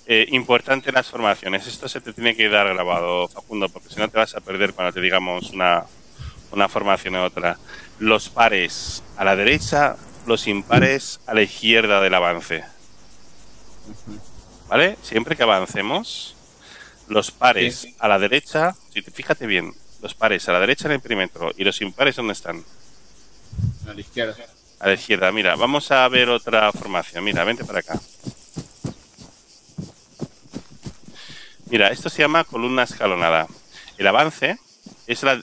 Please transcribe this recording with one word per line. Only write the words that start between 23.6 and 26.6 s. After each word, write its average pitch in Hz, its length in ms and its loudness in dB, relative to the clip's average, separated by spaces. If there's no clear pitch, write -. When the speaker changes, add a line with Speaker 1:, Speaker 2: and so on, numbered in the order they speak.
Speaker 2:
A 104 60 -14
la 101 80 -14
izquierda. 110 360 -6
Speaker 1:
A 98 80 -6
la 98 80 4
izquierda. 95 360 2
Mira, 95 260 2
vamos 131 340 0
a 131 180 6
ver 123 220 4
otra 110 420 2